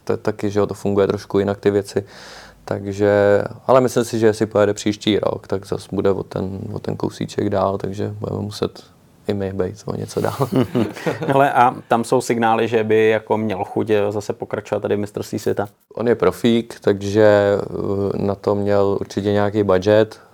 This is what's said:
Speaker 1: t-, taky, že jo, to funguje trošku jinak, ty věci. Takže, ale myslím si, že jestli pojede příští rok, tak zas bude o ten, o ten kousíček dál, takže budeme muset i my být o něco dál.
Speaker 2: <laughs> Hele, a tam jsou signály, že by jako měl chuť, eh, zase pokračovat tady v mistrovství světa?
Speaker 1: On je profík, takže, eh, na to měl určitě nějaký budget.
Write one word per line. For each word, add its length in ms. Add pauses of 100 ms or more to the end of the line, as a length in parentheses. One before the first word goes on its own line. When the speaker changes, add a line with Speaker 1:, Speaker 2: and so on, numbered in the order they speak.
Speaker 1:
t-, 120
taky, 340
že 100
jo, 60
to 80
funguje 320
trošku 320
jinak, 220
ty 100
věci. 340 (600)
Takže, 800 (240)
ale 140
myslím 240
si, 140
že 80
jestli 200
pojede 280
příští 440
rok, 300
tak 180
zas 260
bude 180
o 120
ten, 360 (140)
o 60
ten 180
kousíček 540
dál, 280
takže 400
budeme 240
muset 400 (460)
i 60
my 180
být 240 (100)
o 100
něco 240
dál. 160 (440)
Speaker 2:
<laughs> 460
Hele, 260
a 220 (140)
tam 160
jsou 160
signály, 480
že 160
by 240
jako 300
měl 260
chuť, 260
eh, 220
zase 200
pokračovat 480
tady 160
v 20
mistrovství 400
světa? 280 (280)
Speaker 1:
On 140
je 60
profík, 680
takže, 800
eh, 600
na 120
to 200
měl 460
určitě 320
nějaký 300
budget. 580 (140)